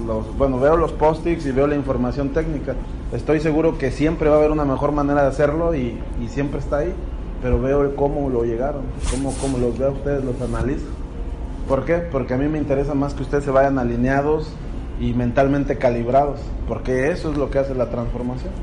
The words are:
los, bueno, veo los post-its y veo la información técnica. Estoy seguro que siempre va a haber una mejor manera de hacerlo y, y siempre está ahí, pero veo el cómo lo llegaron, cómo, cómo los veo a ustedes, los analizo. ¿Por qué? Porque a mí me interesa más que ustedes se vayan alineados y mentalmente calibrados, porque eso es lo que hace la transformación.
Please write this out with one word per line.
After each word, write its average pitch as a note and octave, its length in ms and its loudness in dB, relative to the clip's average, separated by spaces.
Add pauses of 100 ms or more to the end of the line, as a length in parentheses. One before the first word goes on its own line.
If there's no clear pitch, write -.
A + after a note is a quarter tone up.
los, A2 300 -4
bueno, C3 220 2
veo D3 180 4
los D#3+ 160 0
post-its D3+ 540 0
y C3+ 60 0
veo C3+ 160 4
la D3 80 2
información B2+ 540 0
técnica. C3+ 440 -2 (380)
Estoy D3 280 0
seguro D#3+ 380 2
que C3+ 120 0
siempre D#3+ 380 2
va D3+ 80 8
a - 20 6
haber D3+ 120 6
una D3+ 160 2
mejor C#3 260 0
manera C#3+ 300 2
de C#3 60 4
hacerlo D3+ 460 2
y, A#2+ 240 -2 (240)
y A2+ 60 -4
siempre C#3+ 300 -2
está C#3+ 200 -2
ahí, D#3 140 0 (480)
pero B2 180 2
veo C#3 240 4
el C#3+ 120 2
cómo C#3 340 0
lo A#2 160 2
llegaron, C3 380 -2 (280)
cómo, C3 300 -2
cómo C3+ 160 -2
los A#2+ 220 0
veo C3 100 2
a C#3 40 2
ustedes, C#3 320 -2
los A#2+ 180 -4
analizo. A#2 420 -2 (840)
¿Por C3 200 0
qué? E3 100 2
Porque C3+ 380 -2
a - 20 2
mí C#3+ 120 2
me D#3 100 0
interesa C#3+ 360 0
más C#3+ 200 0
que C3+ 80 -4
ustedes C#3+ 220 0
se C#3+ 60 -2
vayan C3+ 280 4
alineados C#3 760 2 (480)
y A#2+ 140 0
mentalmente C3+ 640 2
calibrados, B2 640 2 (260)
porque B2+ 440 0
eso E3 200 -2
es C#3+ 80 -2
lo C3 120 0
que C3+ 100 2
hace C3+ 140 -2
la A#2+ 140 0
transformación. A#2+ 640 -4 (100)